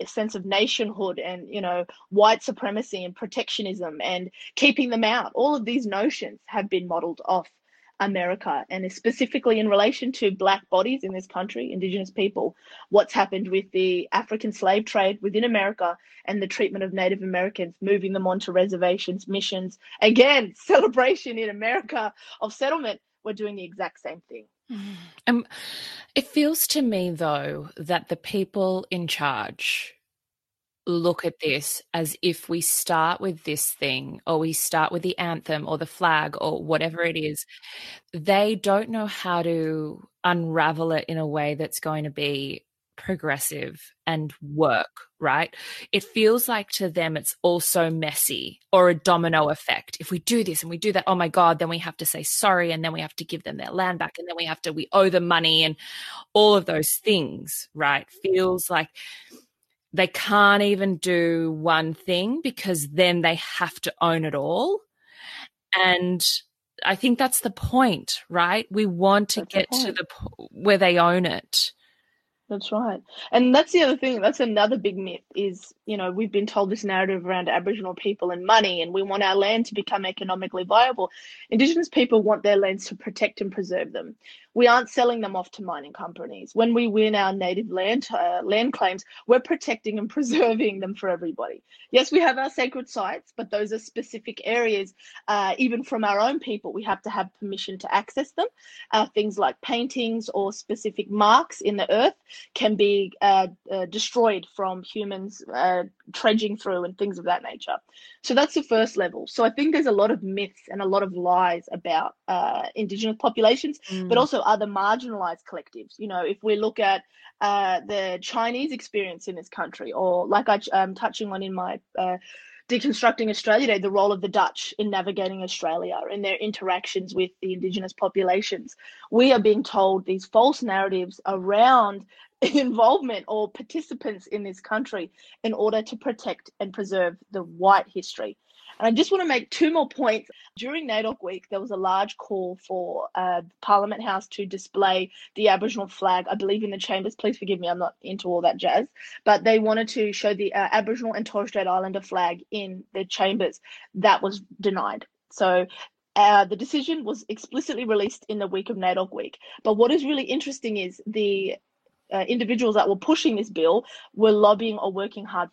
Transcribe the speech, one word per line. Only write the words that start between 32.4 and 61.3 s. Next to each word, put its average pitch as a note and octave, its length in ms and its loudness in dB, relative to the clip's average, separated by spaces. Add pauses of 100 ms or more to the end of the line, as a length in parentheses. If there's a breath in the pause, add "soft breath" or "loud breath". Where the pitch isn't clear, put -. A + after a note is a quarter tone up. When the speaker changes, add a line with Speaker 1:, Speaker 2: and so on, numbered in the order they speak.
Speaker 2:
we E3+ 100 -2
start E3 640 0
with F3 240 -6
this D3+ 260 -4
thing, C3+ 560 -6
or E3 120 2
we D#3+ 120 0
start D#3 400 0
with E3+ 100 -4
the F3+ 160 -4
anthem D#3+ 480 -4
or D#3 120 -2
the D#3+ 80 -8
flag D#3 560 0
or D#3 200 -2
whatever D#3+ 420 -2
it E3 120 -2
is, D3+ 300 -6 (680 loud breath)
they G3+ 420 2
don't G3+ 340 0
know A3 160 -4
how F3+ 360 -2
to D#3+ 640 -2 (200)
unravel E3 640 2
it D#3 160 0
in E3 100 -4
a D#3+ 80 -2
way D3 300 -2
that's D3+ 240 -6
going D#3 240 -4
to D3+ 60 -6
be C#3 560 -6 (320)
progressive D#3 960 -6 (120)
and D#3 360 -2
work, D3 480 2 (320)
right? D3+ 340 0 (380 loud breath)
It G3+ 100 0
feels A3+ 460 4
like G#3+ 220 -4
to F#3+ 180 -2
them D#3+ 260 -2
it's - 260 -6
also F3 480 2
messy D3+ 680 -4 (140)
or F3+ 160 8
a F3 40 6
domino E3 560 2
effect. - 520 -4
If D#3+ 100 -14
we F3+ 80 -4
do A#3 240 2
this E3+ 200 -4
and E3 60 -12
we E3+ 80 -8
do G#3 140 -2
that, F#3 160 -2
oh F#3+ 80 2
my F3 140 0
God, E3 300 4
then E3 100 -2
we E3+ 80 -4
have E3+ 200 -8
to D#3+ 80 -10
say - 180 -4
sorry, F3+ 500 2
and D#3+ 100 -4
then E3 80 -2
we D#3+ 80 -6
have D#3 160 -8
to D#3+ 100 -12
give D#3+ 180 -10
them D3+ 120 -10
their - 160 -10
land F#3 280 -2
back, D#3+ 200 -6
and E3+ 80 -12
then E3+ 80 -10
we E3+ 100 -6
have D#3+ 180 -6
to, D#3+ 100 -4
we D#3 180 -8
owe F#3+ 180 6
them F3 200 2
money E3 340 4
and D#3 140 0 (560 loud breath)
all G#3 220 8
of F#3 100 2
those D#3 240 0 (160)
things, - 680 -2
right? C#3+ 320 0 (160)
Feels F#3 480 0
like D#3+ 200 0 (1080 loud breath)
they F#3 120 4
can't G3+ 560 4
even G3 340 2
do E3+ 540 2